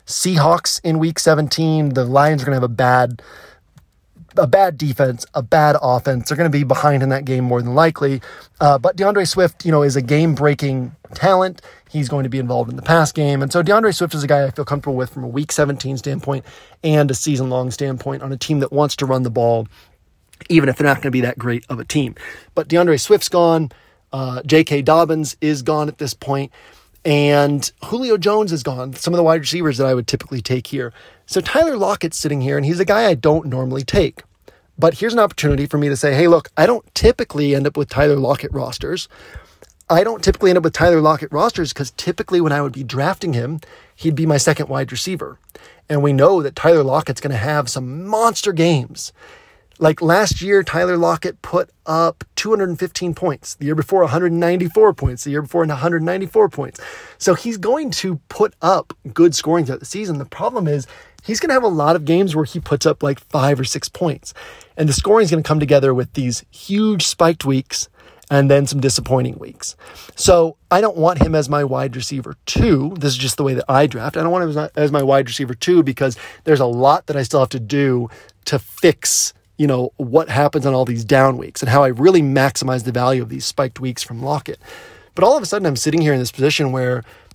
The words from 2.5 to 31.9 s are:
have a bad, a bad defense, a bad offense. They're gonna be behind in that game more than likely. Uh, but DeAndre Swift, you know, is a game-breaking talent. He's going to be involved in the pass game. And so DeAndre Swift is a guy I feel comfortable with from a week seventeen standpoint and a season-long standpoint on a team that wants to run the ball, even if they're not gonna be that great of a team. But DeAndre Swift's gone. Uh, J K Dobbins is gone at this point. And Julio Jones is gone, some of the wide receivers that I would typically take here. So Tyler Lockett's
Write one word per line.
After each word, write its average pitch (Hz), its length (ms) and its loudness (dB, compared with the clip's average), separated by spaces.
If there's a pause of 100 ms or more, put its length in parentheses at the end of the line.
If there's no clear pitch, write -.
have 127 80 0
a 123 40 -2
bad, 123 540 0 (1120)
a 170 120 8
bad 190 280 4
defense, 131 480 -2 (100)
a 143 80 -4
bad 151 380 4
offense. 127 480 0
They're 151 80 -2
gonna 165 140 2
be 147 140 0
behind 135 400 2
in 135 60 0
that 135 140 -2
game 127 200 -2
more 120 180 0
than 123 140 -2
likely. 143 440 2 (400)
Uh, 143 160 6
but 135 200 0
DeAndre 196 320 0
Swift, - 360 0
you 175 60 0
know, 151 140 4
is 139 100 0
a 139 80 0
game-breaking 139 920 0 (180)
talent. 185 480 2 (260)
He's 147 200 -4
going 139 160 -2
to 127 40 -4
be 131 120 -4
involved 120 300 -4
in 123 60 -10
the 127 60 -12
pass 160 300 2
game. 143 300 -2
And 139 100 -4
so 175 100 2
DeAndre 208 320 2
Swift 175 200 -4
is 147 100 -6
a - 40 -6
guy 143 160 2
I 135 60 -4
feel 139 140 -8
comfortable 139 320 -6
with 127 140 -6
from 131 120 -14
a 123 60 -10
week 139 240 -6
seventeen 139 440 -4
standpoint 135 480 -6 (380)
and 151 260 2
a 135 60 -2
season-long 127 560 -2
standpoint 135 540 -8
on 135 80 -8
a 135 40 -8
team 151 220 -2
that 135 140 -2
wants 143 240 0
to 139 100 -4
run 131 160 0
the 123 80 -2
ball, 117 380 0 (800)
even 160 200 4
if 127 80 -2
they're 147 120 2
not 135 140 2
gonna 135 100 -4
be 127 80 0
that 123 180 -4
great 120 300 -6
of 123 100 -8
a 113 60 -12
team. 139 320 -4 (400)
But 160 100 -2
DeAndre 165 340 2
Swift's - 280 2
gone. 165 420 2 (420)
Uh, 127 320 -8
J 156 200 6
K 143 180 -2
Dobbins 156 580 2
is 151 220 -2
gone 151 240 0
at 151 120 -10
this 139 160 -6
point. 139 360 -4 (540)
And 143 640 2 (140)
Julio 233 340 -2
Jones 202 340 0
is 147 120 -6
gone, 131 280 -8
some 170 220 -4
of 175 40 2
the 170 40 4
wide 160 180 4
receivers 151 380 -2
that 135 80 0
I 131 80 2
would 123 140 -2
typically 127 340 -6
take 127 240 -4
here. 127 260 -8 (340)
So - 140 -2
Tyler 294 360 0
Lockett's 190 420 -2